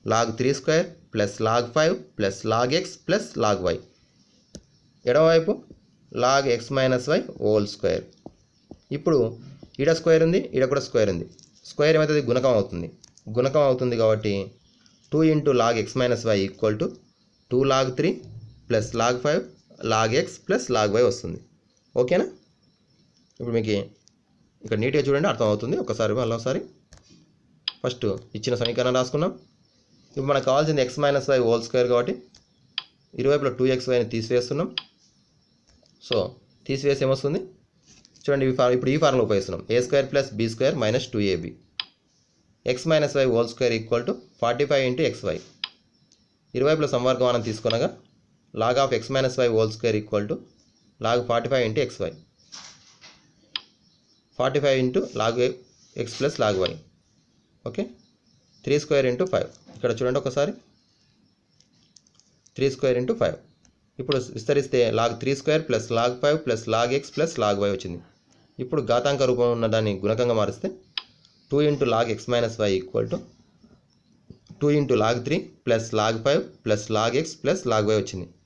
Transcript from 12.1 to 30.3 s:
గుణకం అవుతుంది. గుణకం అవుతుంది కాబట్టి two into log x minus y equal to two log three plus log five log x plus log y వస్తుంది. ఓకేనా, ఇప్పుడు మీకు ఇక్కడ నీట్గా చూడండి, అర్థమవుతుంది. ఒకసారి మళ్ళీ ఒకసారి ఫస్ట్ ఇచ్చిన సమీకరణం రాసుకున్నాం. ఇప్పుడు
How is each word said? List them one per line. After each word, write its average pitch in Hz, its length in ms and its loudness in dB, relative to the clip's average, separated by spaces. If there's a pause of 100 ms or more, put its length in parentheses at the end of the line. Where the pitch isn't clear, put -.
గుణకం 127 280 4
అవుతుంది. 87 300 -4 (480)
గుణకం 135 320 2
అవుతుంది 123 320 0
కాబట్టి 107 320 2 (800)
two 151 80 2 (140)
into 147 160 2 (100)
log 117 240 4
x - 40 -8 (120)
minus 123 220 0 (100)
y 104 40 4 (100)
equal 107 340 0
to - 60 0 (640)
two 127 120 2 (100)
log 131 140 2 (120)
three 160 140 0 (560)
plus 110 180 0 (160)
log 123 120 2 (120)
five 151 160 2 (500)
log 110 180 2 (140)
x - 220 -12
plus 247 180 0 (120)
log 107 140 2 (100)
y 127 100 6
వస్తుంది. - 300 -8 (600)
ఓకేనా, 185 240 2 (1120)
ఇప్పుడు 120 200 -6
మీకు 107 180 0 (880)
ఇక్కడ 107 200 -2
నీట్గా 135 240 2
చూడండి, 143 240 2
అర్థమవుతుంది. 113 520 0
ఒకసారి 107 360 -2
మళ్ళీ 113 180 -2
ఒకసారి 123 240 -4 (1200)
ఫస్ట్ 123 220 -4 (340)
ఇచ్చిన 120 240 -2
సమీకరణం 123 380 0
రాసుకున్నాం. 131 320 -2 (800)
ఇప్పుడు 139 200 -6